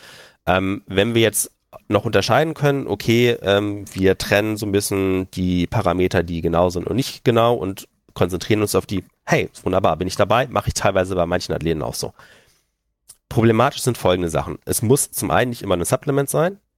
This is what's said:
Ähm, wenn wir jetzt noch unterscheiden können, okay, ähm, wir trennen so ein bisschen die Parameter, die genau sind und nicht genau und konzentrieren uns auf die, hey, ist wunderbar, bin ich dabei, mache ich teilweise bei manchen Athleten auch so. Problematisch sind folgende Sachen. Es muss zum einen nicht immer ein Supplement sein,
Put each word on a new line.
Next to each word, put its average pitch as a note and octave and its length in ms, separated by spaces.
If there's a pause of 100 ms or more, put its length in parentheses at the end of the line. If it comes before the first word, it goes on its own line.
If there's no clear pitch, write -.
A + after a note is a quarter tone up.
(460)
Ähm, F#2+ 400
wenn G#2 280
wir A2+ 80
jetzt - 280 (380)
noch G2+ 160
unterscheiden A#2+ 500
können, C#3 320
okay, A#2 560
ähm, G2+ 500
wir F#2+ 240
trennen G#2 400
so G#2+ 80
ein G#2 80
bisschen F#2+ 600
die F2+ 340
Parameter, F2+ 560
die E2+ 180
genau E2+ 300
sind F2 160
und - 80
nicht - 300
genau A#2 300
und G2 340 (260)
konzentrieren F#2 480
uns G#2 120
auf G2 120
die, F#2+ 180 (200)
hey, C3+ 280
ist - 120
wunderbar, F#2 320
bin F2+ 100
ich F#2 100
dabei, G#2+ 300
mache G#2 220
ich - 60
teilweise F#2+ 420
bei E2+ 100
manchen F2+ 260
Athleten D#2 300
auch A#1 120
so. - 200 (1120)
Problematisch A#2 540
sind A#2+ 160
folgende F2+ 320
Sachen. D2+ 340
Es - 160
muss B2 300
zum F2+ 200
einen A2+ 200
nicht A#2 100
immer F#2+ 160
ein F2 80
Supplement C#3 460
sein, E3+ 280 (200)